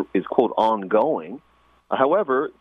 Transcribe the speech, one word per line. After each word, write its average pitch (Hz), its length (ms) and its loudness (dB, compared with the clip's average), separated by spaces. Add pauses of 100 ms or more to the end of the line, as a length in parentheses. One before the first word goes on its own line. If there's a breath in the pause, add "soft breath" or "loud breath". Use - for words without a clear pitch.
(140)
is, 95 120 0
quote, - 300 0
"ongoing." 107 880 0 (480)
However, 143 720 0